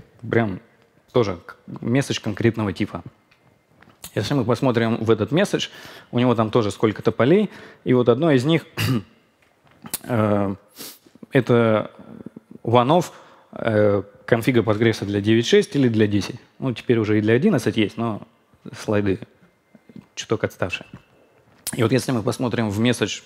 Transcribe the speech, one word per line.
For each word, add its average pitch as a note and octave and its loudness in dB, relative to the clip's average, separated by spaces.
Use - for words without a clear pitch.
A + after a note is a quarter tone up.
прям A2 -2
тоже G2+ 0
к-, - -18
месседж C3 -2
конкретного G#2+ -2
типа. F2+ -6
Если A#2+ -2
мы C#3 0
посмотрим A#2 0
в A2 -2
этот G#2+ 2
месседж, F3 0
у - -2
него B2 2
там A2 0
тоже G#2 2
сколько-то G#2+ -2
полей, F3+ 2
и B2+ 2
вот B2 4
одно C#3 2
из B2+ 2
них, D#3+ 0
<clears throat> - -8
э, G#2 0
это A#2 2
one-off, B2 2
э, G#2 2
конфига A#2 2
Postgres G#2+ 0
для G2+ -2
девять A2+ 2
шесть G3+ 2
или C3+ 2
для A2 2
десять. G#2 -2
Ну, C3 -4
теперь A#2 0
уже G#2+ 0
и - 2
для G#2+ 2
одиннадцать C3+ 0
есть, G#2 -2
но A2+ -6
слайды G2+ -2
чуток - -4
отставшие. - -6
И - -2
вот A2+ 2
если B2+ 0
мы A2+ -2
посмотрим A#2 -2
в G2+ -4
месседж A#2 0